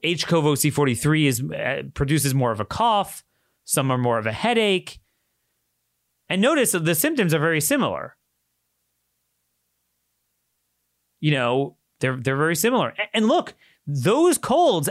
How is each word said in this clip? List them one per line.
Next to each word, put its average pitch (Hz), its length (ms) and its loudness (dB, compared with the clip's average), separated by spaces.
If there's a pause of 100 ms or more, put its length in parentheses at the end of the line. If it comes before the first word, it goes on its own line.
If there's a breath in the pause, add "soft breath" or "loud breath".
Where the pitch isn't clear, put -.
H 165 240 -4
cov 165 180 2
O 147 120 2
C 151 120 0
forty-three 147 600 2
is, 120 140 0
uh, 143 400 -6 (120)
produces 139 400 0
more 127 160 2
of 107 100 -4
a 104 40 -4
cough. 214 600 -2 (400)
Some 135 260 -2
are 127 80 0
more 120 200 0
of 107 80 -4
a 110 60 -2
headache. 208 680 -2 (1300)
And 185 140 0
notice 277 300 2
that 170 120 -2
the 165 100 2
symptoms 240 380 0
are 160 80 2
very 160 200 0
similar. 147 560 -2 (3000)
You 151 120 0
know, 131 440 0 (220)
they're, 131 180 -2
they're 135 200 -2
very 156 200 0
similar. 220 420 0
A-, 208 180 -8
and 220 100 2
look, 302 280 0 (320 soft breath)
those 208 520 2
colds, 240 520 2